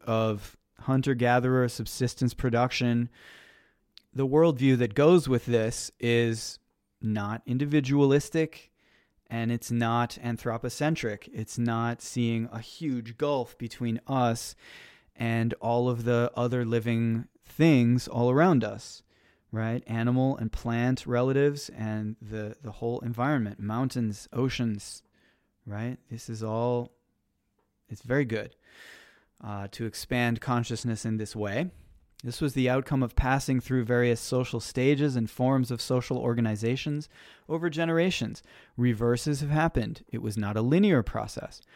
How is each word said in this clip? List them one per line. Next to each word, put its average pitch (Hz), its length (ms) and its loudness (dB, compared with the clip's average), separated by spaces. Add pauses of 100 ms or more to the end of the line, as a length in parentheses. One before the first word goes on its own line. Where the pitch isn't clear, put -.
of 110 500 -2 (260)
hunter-gatherer 127 840 2
subsistence - 680 -4
production. 120 720 0 (1040)
The 135 140 -2
worldview 139 500 6
that 117 160 0
goes 156 340 6
with 127 200 2
this 117 420 0 (100)
is 117 600 0 (420)
not 107 460 -2
individualistic, 143 1200 2 (600)
and 117 200 -2
it's 120 200 -4
not 117 500 0
anthropocentric. 120 1120 -4
It's 123 240 -10
not 117 460 -2
seeing 117 480 -2
a 113 80 -10
huge 120 580 -8
gulf 143 400 -2
between 117 480 -4
us 123 500 0 (600)
and 117 400 0
all 120 340 0
of 117 160 -2
the 120 300 4
other 120 300 0
living 117 600 0 (200)
things 127 640 4
all 120 240 0
around 143 320 6
us, 110 400 -10 (480)
right? 113 340 -2
Animal 123 520 0
and 110 140 -4
plant 120 540 -2
relatives 135 640 2
and 107 520 -6
the, 107 420 -10
the 107 80 -12
whole 117 300 -4
environment, 120 580 -2
mountains, 113 720 -4
oceans, 117 680 -4 (640)
right? 113 320 -8 (120)
This 117 200 -14
is 110 120 -8
all, 120 520 -2 (960)
it's 110 120 -14
very 135 240 0
good, 110 300 -8 (880)
uh, 101 280 -10
to 117 140 -8
expand 117 540 -2
consciousness 117 680 -4
in 110 120 -2
this 107 180 -8
way. 110 340 -4 (540)
This 120 160 -8
was 147 140 -2
the 123 160 2
outcome 131 340 0
of 113 120 -4
passing 131 440 2
through 127 240 0
various 120 380 2
social 123 400 -2
stages 139 540 2
and 113 140 -2
forms 127 420 0
of 117 100 -6
social 127 360 -2
organizations 120 920 -2 (400)
over 165 200 -2
generations. 165 720 0 (360)
Reverses 120 640 2
have 147 80 -4
happened. 143 580 0
It - 140 -8
was 107 160 -4
not 104 180 -2
a 110 60 0
linear 156 420 6
process. - 580 -8 (140)